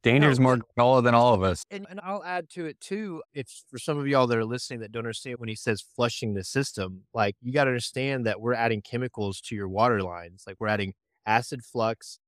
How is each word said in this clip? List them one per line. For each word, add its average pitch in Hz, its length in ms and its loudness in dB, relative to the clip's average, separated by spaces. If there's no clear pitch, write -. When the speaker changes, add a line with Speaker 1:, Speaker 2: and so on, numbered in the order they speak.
Speaker 1:
Danger's 131 360 6
Speaker 2:
No, - 20 8
Speaker 1:
more 127 140 8
Speaker 2:
and 120 80 -2
Speaker 1:
gullible 123 260 6
than 120 120 6
all 120 180 8
of 95 100 4
us. 92 280 0
Speaker 2:
And, 196 180 -12
and 190 140 -14
I'll 190 200 -6
add 175 280 -8
to 175 140 -10
it 143 140 -12
too, 196 440 -10
if 135 140 -10
for 131 120 -16
some 147 180 -4
of 139 100 -2
y'all 135 200 4
that 117 100 2
are 113 80 0
listening 120 360 -8
that 107 100 -12
don't 117 140 -8
understand 117 340 -8
when 113 100 -8
he 107 60 -6
says 107 260 -2
flushing 117 520 -2
the 95 100 -4
system, 95 600 -4
like, 104 280 0
you 123 120 -8
gotta 139 160 2
understand 127 560 -4
that 110 160 -2
we're 117 120 0
adding 113 280 0
chemicals 117 600 -6
to - 140 -12
your 101 140 -6
water 107 320 2
lines. 87 440 -10
Like, 98 140 -14
we're 110 80 -4
adding 101 260 -2
acid 117 380 0
flux - 640 -4